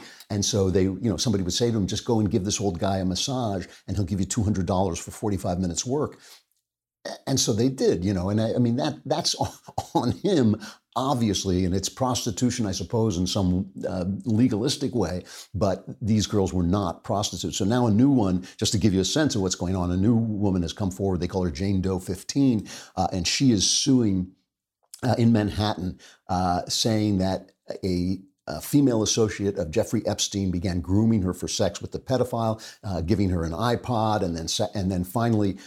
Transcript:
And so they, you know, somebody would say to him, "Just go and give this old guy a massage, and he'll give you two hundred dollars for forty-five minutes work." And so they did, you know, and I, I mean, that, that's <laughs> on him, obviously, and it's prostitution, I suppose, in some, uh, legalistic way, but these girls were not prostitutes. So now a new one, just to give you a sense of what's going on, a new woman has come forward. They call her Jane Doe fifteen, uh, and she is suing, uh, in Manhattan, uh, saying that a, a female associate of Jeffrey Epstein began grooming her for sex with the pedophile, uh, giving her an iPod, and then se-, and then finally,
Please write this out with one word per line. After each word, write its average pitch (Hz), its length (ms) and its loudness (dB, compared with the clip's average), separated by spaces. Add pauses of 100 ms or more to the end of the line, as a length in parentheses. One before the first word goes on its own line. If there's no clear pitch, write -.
(300)
And 101 160 -2
so 95 240 2
they, 92 140 4
you 95 260 0
know, 95 80 0
somebody 98 260 0
would 90 100 -4
say 120 180 0
to 113 60 0
him, 95 100 2
"Just 98 180 -6
go 113 160 2
and 101 100 2
give 98 140 0
this 101 160 -2
old 98 180 0
guy 95 200 0
a 92 60 -2
massage, 98 600 -2 (180)
and 92 120 -6
he'll 104 80 0
give 95 160 -2
you 95 40 0
two 110 180 0
hundred 95 220 2
dollars 92 320 0
for - 140 -12
forty-five 95 480 -2
minutes 87 260 -2
work." 131 340 -4 (1040)
And 131 140 0
so - 120 0
they 117 160 4
did, 135 380 2
you 101 80 2
know, 92 160 0
and 107 100 2
I, 113 140 0
I - 60 0
mean, 117 160 4
that, 143 300 -4
that's 151 300 -2 (300)
<laughs> - 300 -6
on 120 160 0
him, 131 500 2 (340)
obviously, 107 720 0
and 87 80 0
it's 98 160 -2
prostitution, 120 800 -2
I 92 60 -2
suppose, 107 440 0
in 92 80 0
some, 92 460 0 (180)
uh, 92 160 -4 (180)
legalistic 120 680 0
way, 90 300 -2 (320)
but 92 280 0 (160)
these 107 280 2
girls 98 260 2
were 95 80 2
not 87 420 0
prostitutes. 98 540 -4
So 107 80 -2
now 123 220 2
a 107 40 4
new 123 200 6
one, 92 340 2 (120)
just - 160 0
to 110 40 2
give 95 160 4
you 95 80 4
a 92 40 2
sense 151 280 0
of 104 80 -2
what's 92 140 0
going 92 200 -2
on, 87 140 0
a 90 80 0
new 107 180 4
woman 104 460 0
has 80 120 -4
come 98 180 -4
forward. 95 300 -2
They 90 60 -2
call 92 160 -2
her 90 60 0
Jane 95 320 -2
Doe 95 160 0
fifteen, 107 680 -2 (280)
uh, 90 160 0
and 87 160 -2
she 135 240 2
is 92 160 4
suing, 104 680 2 (680)
uh, 117 160 2
in 117 140 6
Manhattan, 98 680 0 (300)
uh, 90 400 0
saying 107 500 0
that 95 340 -2 (320)
a, 92 360 0 (280)
a 76 120 -6
female 127 420 2
associate 101 560 0
of 78 140 -4
Jeffrey 110 340 0
Epstein 98 460 -2
began 90 300 -2
grooming 107 400 4
her 90 120 0
for - 140 -8
sex - 340 -2
with - 120 -12
the - 60 -6
pedophile, 117 640 -2 (220)
uh, 95 160 -4
giving 92 300 2
her 87 160 0
an 80 80 -4
iPod, 110 720 0
and 85 120 -2
then 82 140 -6
se-, 107 260 -2
and 98 160 -2
then 90 140 0
finally, 107 600 0